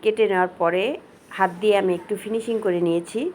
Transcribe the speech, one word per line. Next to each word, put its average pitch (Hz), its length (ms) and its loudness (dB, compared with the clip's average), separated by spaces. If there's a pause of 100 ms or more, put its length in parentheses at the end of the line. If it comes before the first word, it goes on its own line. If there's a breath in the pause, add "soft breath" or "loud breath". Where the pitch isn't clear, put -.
কেটে 220 280 2
নেওয়ার 185 300 2
পরে 175 220 2 (540)
হাত 190 140 2 (100)
দিয়ে 208 220 4
আমি 185 160 2
একটু 208 240 -6
ফিনিশিং 226 420 -4
করে 180 220 2
নিয়েছি। 170 340 -2 (140)